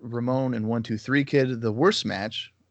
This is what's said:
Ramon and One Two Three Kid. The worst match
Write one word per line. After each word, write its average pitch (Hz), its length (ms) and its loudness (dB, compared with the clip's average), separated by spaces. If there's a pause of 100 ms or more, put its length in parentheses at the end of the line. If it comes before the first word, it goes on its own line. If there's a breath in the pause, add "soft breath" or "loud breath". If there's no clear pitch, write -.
Ramon 123 540 -2
and 110 120 -2
One 117 140 0
Two 110 160 -4
Three 139 260 0
Kid. 131 380 2
The 113 100 0
worst 156 340 2
match 101 460 -6 (200)